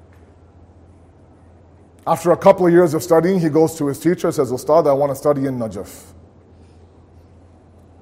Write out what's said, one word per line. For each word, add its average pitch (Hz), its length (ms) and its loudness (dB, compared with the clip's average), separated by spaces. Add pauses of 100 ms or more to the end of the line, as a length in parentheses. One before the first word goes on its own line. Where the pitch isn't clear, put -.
(2000)
After 165 260 0
a 156 40 4
couple 190 300 4
of 170 60 4
years 170 200 4
of 156 100 -4
studying, 170 380 2
he 165 80 -2
goes 160 280 0
to 147 100 -6
his 139 120 -6
teacher 180 280 -2
and 165 80 -2
says, 123 180 -2
"Ustad, 151 340 0
I 143 60 2
want 139 180 0
to 131 60 -6
study 139 300 -2
in 127 120 -8
Najaf." 101 540 -12 (1900)